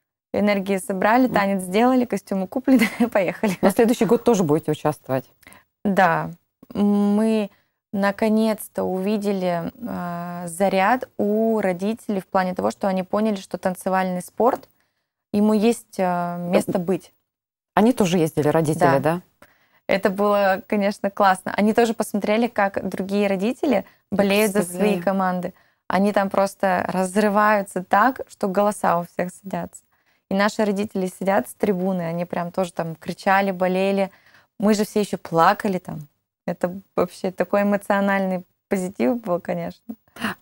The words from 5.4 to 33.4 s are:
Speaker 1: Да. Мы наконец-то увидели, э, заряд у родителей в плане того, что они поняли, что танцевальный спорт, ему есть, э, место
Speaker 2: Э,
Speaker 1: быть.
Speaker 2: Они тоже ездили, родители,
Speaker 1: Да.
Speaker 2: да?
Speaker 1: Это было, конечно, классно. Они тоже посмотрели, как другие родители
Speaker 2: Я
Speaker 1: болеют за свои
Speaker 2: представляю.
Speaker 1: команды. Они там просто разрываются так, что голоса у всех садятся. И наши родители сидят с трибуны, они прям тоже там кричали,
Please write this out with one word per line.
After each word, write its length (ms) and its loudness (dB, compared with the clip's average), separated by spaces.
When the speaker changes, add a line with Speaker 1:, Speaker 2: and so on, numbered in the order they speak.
Speaker 1:
Да. 460 2
Мы 760 2
наконец-то 920 -2
увидели, 920 -2
э, 680 -10
заряд 640 0
у 420 0
родителей 600 -4
в 80 -12
плане 260 0
того, 160 -2
что 160 -6
они 160 0
поняли, 340 -2
что 220 -10
танцевальный 640 -2
спорт, 460 -2
ему 200 4
есть, 460 0
э, 400 -2
место 400 0
Speaker 2:
Э, 20 0
Speaker 1:
быть. 320 -4
Speaker 2:
Они 180 6
тоже 260 2
ездили, 300 0
родители, 360 2
Speaker 1:
Да. 160 4
Speaker 2:
да? 220 0
Speaker 1:
Это 220 0
было, 580 0
конечно, 420 -2
классно. 460 0
Они 160 2
тоже 220 2
посмотрели, 520 -2
как 420 -2
другие 380 -2
родители 580 -2
Speaker 2:
Я 40 -2
Speaker 1:
болеют 360 2
за 100 0
свои 40 -4
Speaker 2:
представляю. 40 -6
Speaker 1:
команды. 520 -2
Они 240 2
там 180 2
просто 580 0
разрываются 920 0
так, 460 2
что 180 -6
голоса 540 0
у 40 -6
всех 280 -6
садятся. 500 -12
И 60 -4
наши 300 2
родители 440 -2
сидят 400 -2
с 60 -18
трибуны, 480 -2
они 220 -6
прям 280 -6
тоже 200 -4
там 220 -6
кричали, 560 0